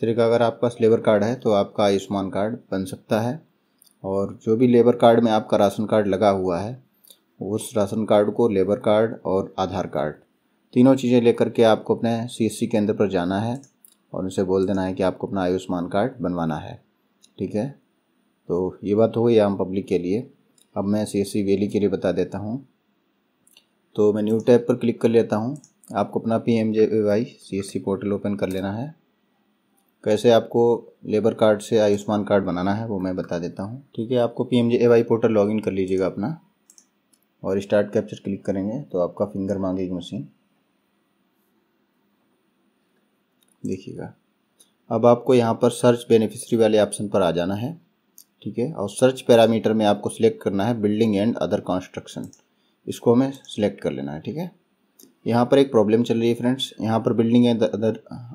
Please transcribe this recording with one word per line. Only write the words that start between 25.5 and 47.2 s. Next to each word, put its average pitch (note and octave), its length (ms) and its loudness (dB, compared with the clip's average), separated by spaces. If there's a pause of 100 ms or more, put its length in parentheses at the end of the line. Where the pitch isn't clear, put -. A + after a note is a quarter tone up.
आपको B2 260 -4
अपना A2+ 200 -2
पीएमजेएवाई A2 840 0 (160)
सीएससी G2 400 -8
पोर्टल G2 320 -4
ओपन G2+ 240 -4
कर G2+ 120 -4
लेना F#2+ 240 -6
है। C3+ 220 -10 (1080)
कैसे G#2+ 260 2
आपको A2+ 300 2 (460)
लेबर G#2+ 280 0
कार्ड G#2+ 260 2
से A2+ 180 0
आयुष्मान G#2 460 0
कार्ड G2+ 200 2
बनाना F#2 300 -2
है A2+ 120 -6
वो G#2 120 -6
मैं F#2 180 -4
बता F2+ 220 -8
देता F2 240 -8
हूँ। A#2+ 180 -12 (140)
ठीक A2+ 160 -8
है, B2+ 80 0
आपको A#2+ 260 -2
पीएमजेएवाई A#2+ 580 4
पोर्टल A2+ 300 0
लॉगिन G#2+ 280 2
कर G2+ 120 -4
लीजिएगा F#2+ 340 -2
अपना G2 220 -4 (1120)
और G2 180 -2
स्टार्ट G#2 320 0
कैप्चर G#2+ 320 -4
क्लिक G2 200 -8
करेंगे G2+ 380 -4
तो F2+ 180 -4
आपका F2 240 -4
फिंगर G2 340 -6
मांगेगी F#2 340 -4
मशीन। F#2 340 -10 (3250)
देखिएगा, - 500 -10 (800)
अब A2+ 160 2
आपको A#2+ 280 4
यहाँ A2+ 200 2
पर A#2 160 2
सर्च A#2+ 380 0
बेनिफिशियरी A2 480 2
वाले A2 240 4
ऑप्शन G2+ 280 -2
पर G2+ 140 2